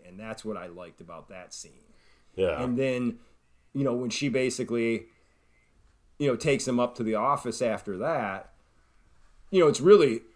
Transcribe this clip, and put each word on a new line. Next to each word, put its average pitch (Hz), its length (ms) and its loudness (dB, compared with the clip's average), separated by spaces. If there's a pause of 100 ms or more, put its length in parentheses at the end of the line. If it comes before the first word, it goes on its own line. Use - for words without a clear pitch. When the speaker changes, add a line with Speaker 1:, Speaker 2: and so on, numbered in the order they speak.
Speaker 1:
and 90 140 -20
that's 110 240 -12
what 107 140 -8
I 90 100 -12
liked 85 320 -18
about 82 300 -18
that 90 240 -18
scene. - 180 -18 (640)
Speaker 2:
Yeah. 87 260 0
Speaker 1:
And 123 160 -2
then, 123 420 -2 (540)
you 139 120 -2
know, 123 80 0
when 123 160 -2
she 143 180 -4
basically, 117 760 -2 (1120)
you 147 80 0
know, 127 80 2
takes 131 320 0
him 120 120 0
up 120 160 -2
to 123 80 -6
the 110 120 -2
office 127 460 -2
after 104 360 -4
that, 110 540 -6 (1000)
you 185 100 6
know, 156 60 8
it's - 140 2
really, 156 400 8 (140)